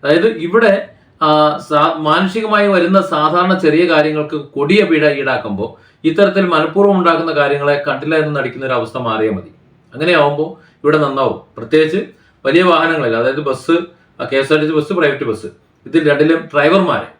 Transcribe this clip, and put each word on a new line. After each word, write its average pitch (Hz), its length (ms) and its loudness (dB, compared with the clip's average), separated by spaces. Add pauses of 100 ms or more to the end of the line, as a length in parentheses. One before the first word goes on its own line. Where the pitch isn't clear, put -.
അതായത് 165 240 2 (180)
ഇവിടെ, 208 260 4 (540)
ആ, 151 40 2 (380)
സാ-, 151 260 0 (140)
മാനുഷികമായി 202 680 0
വരുന്ന 180 260 2 (100)
സാധാരണ 170 420 0 (120)
ചെറിയ 156 260 4
കാര്യങ്ങൾക്ക് 151 460 0 (180)
കൊടിയ 156 260 2 (100)
പിഴ 151 120 2 (160)
ഈടാക്കുമ്പോൾ 113 500 -4 (400)
ഇത്തരത്തിൽ 190 440 2
മനഃപൂർവ്വം 185 480 2
ഉണ്ടാക്കുന്ന 165 400 0
കാര്യങ്ങളെ 143 340 0 (120)
കണ്ടില്ല 147 360 -4
എന്ന് 147 160 -4
നടിക്കുന്ന 127 300 -6
ഒരു 127 100 -2
അവസ്ഥ 113 180 -8 (100)
മാറിയാൽ 110 300 -2
മതി. - 160 -14 (400)
അങ്ങനെയാവുമ്പോൾ 151 560 0 (340)
ഇവിടെ 151 220 2
നന്നാവും. 135 340 -4 (200)
പ്രത്യേകിച്ച് 156 420 0 (460)
വലിയ 165 240 2
വാഹനങ്ങളിൽ, 160 500 0
അതായത് 135 280 -2
ബസ്, 165 280 -2 (420)
ആ, - 140 -6
കെ 135 80 2
എസ് 135 140 0
ആർ 151 80 2
ടി 156 80 -2
സി 156 80 -2
ബസ്, 147 200 -4
പ്രൈവറ്റ് 143 300 0
ബസ്, 107 220 -8 (340)
ഇതിൽ 160 240 0
രണ്ടിലും 151 320 2 (100)
ഡ്രൈവർമാരെ 165 580 0 (100)